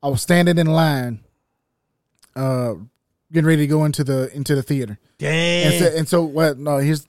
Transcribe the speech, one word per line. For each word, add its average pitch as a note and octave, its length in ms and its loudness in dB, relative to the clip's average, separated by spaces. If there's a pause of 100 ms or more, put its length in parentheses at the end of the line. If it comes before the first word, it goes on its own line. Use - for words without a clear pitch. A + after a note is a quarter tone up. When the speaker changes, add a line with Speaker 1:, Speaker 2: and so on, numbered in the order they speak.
Speaker 1:
I C#3+ 60 -4
was C3+ 140 -2
standing F3 360 2
in E3 80 2
line, D3 540 0 (1120)
uh, B2+ 400 -2 (580)
getting D#3 140 2
ready D#3+ 160 4
to D3 40 2
go D#3 180 2
into D3 200 -2
the, C3 300 -2
into C#3+ 200 -2
the C3+ 80 0
theater. A#2+ 360 -4 (200)
Speaker 2:
Dang. E3+ 480 0
Speaker 1:
And F3 80 4
so, E3+ 240 2
and D#3 100 -2
so E3+ 140 2
what? D3+ 360 0
No, C#3+ 200 -2
here's C#3+ 300 0